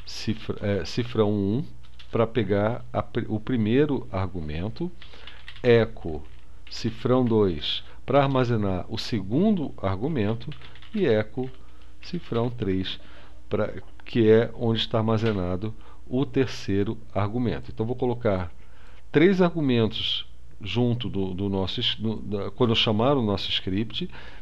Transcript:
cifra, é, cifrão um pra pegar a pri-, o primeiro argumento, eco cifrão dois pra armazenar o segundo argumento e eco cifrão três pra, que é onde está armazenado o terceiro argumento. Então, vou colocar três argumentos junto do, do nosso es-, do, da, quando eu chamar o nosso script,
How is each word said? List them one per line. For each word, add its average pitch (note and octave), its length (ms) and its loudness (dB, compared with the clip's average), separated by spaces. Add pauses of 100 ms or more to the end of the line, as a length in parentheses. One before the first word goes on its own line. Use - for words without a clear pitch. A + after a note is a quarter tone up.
cifra, - 560 -6
é, G2+ 240 0
cifrão A2 460 0
um G#2+ 340 0 (460)
pra A2+ 160 2
pegar A2 640 0
a G#2 80 0
pri-, - 260 -4
o G#2+ 120 -2
primeiro B2+ 720 2
argumento, F#2 800 -4 (720)
eco A2 600 4 (460)
cifrão B2 560 0
dois G2 580 2 (220)
pra C#3 180 6
armazenar A#2 640 2
o A2 80 -4
segundo C#3 840 0
argumento G#2+ 680 0 (440)
e G3+ 120 2
eco A#2+ 440 2 (520)
cifrão B2 480 -2
três F#2+ 500 -2 (500)
pra, G#2 240 0 (320)
que A2 240 4
é A#2 260 8
onde A2+ 240 2
está A2 200 0
armazenado G#2+ 760 0 (340)
o C3 180 0
terceiro G#2 720 0 (160)
argumento. G#2 560 0
Então, - 160 -2
vou A#2+ 100 -2
colocar A#2 540 0 (640)
três F3+ 300 6
argumentos B2 840 2 (360)
junto A2+ 480 0
do, F#2+ 240 -2
do G2 160 0
nosso F#2+ 320 0
es-, - 140 0
do, G#2+ 220 0
da, G2 340 -4
quando A#2+ 180 4
eu A2+ 60 4
chamar A#2 420 4
o B2+ 40 2
nosso G2+ 280 0
script, A2 600 -2 (320)